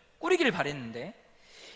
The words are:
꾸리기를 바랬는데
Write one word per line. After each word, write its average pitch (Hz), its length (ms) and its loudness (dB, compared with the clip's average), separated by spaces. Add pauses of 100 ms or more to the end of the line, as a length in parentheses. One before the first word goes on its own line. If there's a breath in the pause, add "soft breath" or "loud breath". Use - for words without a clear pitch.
(180)
꾸리기를 339 340 4
바랬는데 139 640 -4 (600 loud breath)